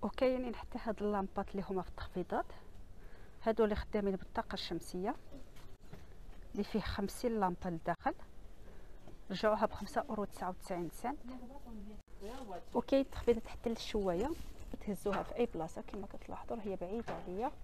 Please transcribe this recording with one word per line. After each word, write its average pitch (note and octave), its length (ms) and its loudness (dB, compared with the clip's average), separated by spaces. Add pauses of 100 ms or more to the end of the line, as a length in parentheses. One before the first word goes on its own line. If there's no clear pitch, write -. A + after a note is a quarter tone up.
وكاينين B3+ 540 4
حتى - 280 -6
هاد G#3 200 0
اللامبات G3+ 480 2
اللي G3 180 0
هما F#3+ 120 2
في - 80 -2
التخفيضات، - 560 0 (960)
هادو A3+ 200 8
اللي G#3 120 6
خدامين G3+ 400 4
بالطاقه - 380 -2
الشمسيه، F#3 640 0 (1400)
اللي G3+ 120 2
فيه G#3+ 160 2
خمسين G#3+ 600 0
لامبه F#3 300 4
لداخل، F3 440 2 (1160)
رجعوها G#3+ 340 6
بخمسة - 440 0
اورو G#3 160 0
تسعة F#3+ 240 -2
وتسعين F3 400 -2
سنت. C4+ 300 -4 (1500)
وكاين C4+ 380 6
تخفيضات - 360 4
حتى - 220 -2
للشوايه، G#3 600 2 (580)
تهزوها F#3 360 2
في - 120 -6
اي A#3+ 100 6
بلاصه E3+ 360 -2
كما G3+ 260 -6
كتلاحظوا، - 540 -6
هي G3 140 -2
بعيده F#3+ 380 -2
عليا F#3 380 -2 (120)